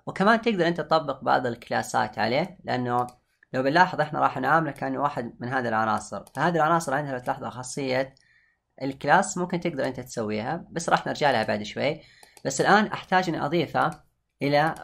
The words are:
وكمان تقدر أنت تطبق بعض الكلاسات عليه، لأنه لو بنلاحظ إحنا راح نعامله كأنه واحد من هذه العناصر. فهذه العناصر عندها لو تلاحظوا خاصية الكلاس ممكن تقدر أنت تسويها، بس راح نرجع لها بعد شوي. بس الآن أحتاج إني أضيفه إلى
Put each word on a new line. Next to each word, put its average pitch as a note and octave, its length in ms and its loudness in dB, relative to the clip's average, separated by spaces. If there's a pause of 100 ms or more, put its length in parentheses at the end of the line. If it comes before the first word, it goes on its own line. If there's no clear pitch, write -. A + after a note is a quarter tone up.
وكمان G#3+ 360 2
تقدر G3 260 2
أنت E3+ 140 0
تطبق D3+ 420 0
بعض C3 220 2
الكلاسات A#2 760 -2
عليه، C3 440 0
لأنه B2 440 -2 (460)
لو B2+ 100 0
بنلاحظ D3+ 380 4
إحنا D3 180 -2
راح C3+ 180 2
نعامله C#3+ 340 2
كأنه C3+ 280 -4
واحد C3+ 400 -4
من A#2+ 80 -8
هذه B2+ 200 -2
العناصر. G#2+ 580 -2 (100)
فهذه E3 200 0
العناصر D#3 380 2
عندها C#3+ 180 -2
لو B2 80 -4
تلاحظوا B2+ 300 -6
خاصية C3 680 -4 (680)
الكلاس C#3+ 560 2
ممكن F3+ 220 -2
تقدر C#3 280 -2
أنت B2+ 120 -6
تسويها، A#2+ 720 -4
بس E3 180 -4
راح E3 180 2
نرجع C#3 240 2
لها A2+ 120 2
بعد G#2+ 200 -2
شوي. B2+ 380 -4 (440)
بس C#3+ 160 -2
الآن F#3+ 240 6
أحتاج - 440 0
إني C#3 160 -2
أضيفه C#3+ 460 0 (500)
إلى D3 420 2